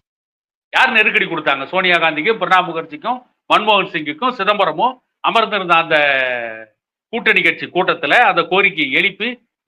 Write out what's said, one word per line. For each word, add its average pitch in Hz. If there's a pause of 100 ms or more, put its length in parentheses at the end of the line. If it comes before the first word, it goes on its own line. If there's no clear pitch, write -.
(760)
யார் 240
நெருக்கடி 214
கொடுத்தாங்க? 151
சோனியா 180
காந்திக்கும் 160
பிரணாப் 180
முகர்ஜிக்கும் 165 (280)
மன்மோகன் 202
சிங்குக்கும் 156
சிதம்பரமும் 202 (180)
அமர்ந்திருந்த 190
அந்த 160 (1120)
கூட்டணி 220
கட்சி 165
கூட்டத்துல 175
அந்த 185
கோரிக்கையை 165
எழுப்பி 196 (200)